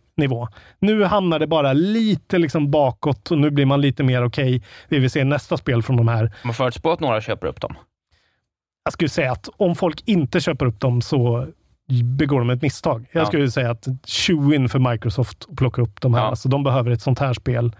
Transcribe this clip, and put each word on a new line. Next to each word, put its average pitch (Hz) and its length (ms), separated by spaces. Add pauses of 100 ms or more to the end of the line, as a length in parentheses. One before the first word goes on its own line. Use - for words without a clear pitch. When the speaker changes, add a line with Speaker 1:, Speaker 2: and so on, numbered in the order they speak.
(180)
Speaker 1:
nivå. 127 300 (320)
Nu 208 240
hamnar 185 360
det 156 80
bara 147 260
lite, 202 640
liksom, 147 340
bakåt, 143 600
och 165 60
nu 147 120
blir 143 160
man 139 160
lite 139 220
mer: 127 200
"Okej, 127 400 (240)
vi 151 120
vill 127 120
se 143 120
nästa 143 340
spel 120 260
från 123 140
de 117 100
här." 113 240 (120)
Speaker 2:
Man 117 100
förutspår 131 400
att 170 60
några 120 220
köper 98 260
upp - 140
dem. - 140 (1080)
Speaker 1:
Jag 147 100
skulle 156 160
säga 131 220
att - 260
om 175 180
folk 156 300
inte 175 360
köper 147 240
upp 117 140
dem, 123 220
så 123 460 (560)
begår 139 360
de 120 100
ett 127 120
misstag. 131 500
Jag 165 100
Speaker 2:
Ja. 156 40
Speaker 1:
skulle 143 260
säga 123 200
att 113 160 (180)
tju - 280 (220)
in 127 140
för 139 100 (120)
Microsoft - 580
att 151 80
plocka 127 240
upp - 200
de 123 120
här. 107 80
Speaker 2:
Ja. 107 60
Speaker 1:
Alltså, 123 220
de 139 140
behöver 123 280
ett 117 100
sånt 123 180
här 131 140
spel, 120 460